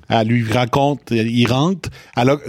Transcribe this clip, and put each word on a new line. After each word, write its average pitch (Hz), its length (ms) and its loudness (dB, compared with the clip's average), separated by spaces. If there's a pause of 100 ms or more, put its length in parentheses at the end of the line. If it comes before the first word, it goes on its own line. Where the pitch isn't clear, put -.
Elle 113 180 2
lui 117 240 0
raconte, 123 600 -2
il 117 340 0
rentre. 147 440 -2 (280)
Alors, 135 320 2